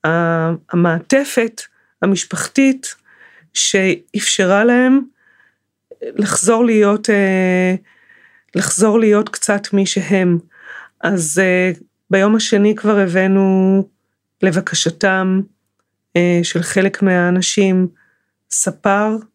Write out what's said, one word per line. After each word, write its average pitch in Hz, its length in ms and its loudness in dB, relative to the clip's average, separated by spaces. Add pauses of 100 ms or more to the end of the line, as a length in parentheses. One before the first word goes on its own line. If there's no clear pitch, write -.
ה-, 165 460 -2 (200)
המעטפת 226 880 -2 (400)
המשפחתית, 262 920 -2 (580)
שאפשרה 196 1080 0
להם 254 380 4 (1000)
לחזור 208 640 0
להיות, 208 440 2
אה, 185 640 2 (800)
לחזור 208 440 0
להיות 208 300 2
קצת - 440 -4
מי 196 120 2
שהם. 185 520 0 (640)
אז, 170 420 -2
אה, 180 280 0 (380)
ביום 196 260 2
השני 214 400 2
כבר 208 220 0
הבאנו 190 840 2 (580)
לבקשתם, 185 1000 -2 (760)
אה, 175 280 2
של 170 180 -4
חלק 190 400 -2
מהאנשים 185 840 0 (640)
ספר 208 680 -2 (180)